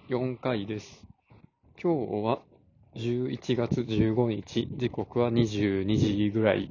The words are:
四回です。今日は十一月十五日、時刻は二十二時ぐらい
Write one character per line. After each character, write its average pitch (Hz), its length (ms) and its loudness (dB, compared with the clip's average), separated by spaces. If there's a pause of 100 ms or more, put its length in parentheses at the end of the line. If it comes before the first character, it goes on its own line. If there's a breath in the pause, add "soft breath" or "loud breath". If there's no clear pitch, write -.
四 123 300 -2
回 113 300 -2
で 107 120 -6
す。 - 280 -16 (760)
今 156 240 0
日 104 160 -2
は 113 200 0 (520)
十 123 360 -2
一 127 260 -2
月 190 300 0
十 110 260 2
五 120 160 2
日、 104 420 -2
時 120 200 -4
刻 117 300 -4
は 120 100 2
二 117 160 4
十 101 380 0
二 107 140 2
時 104 300 2
ぐ 110 140 0
ら 107 100 6
い 101 180 0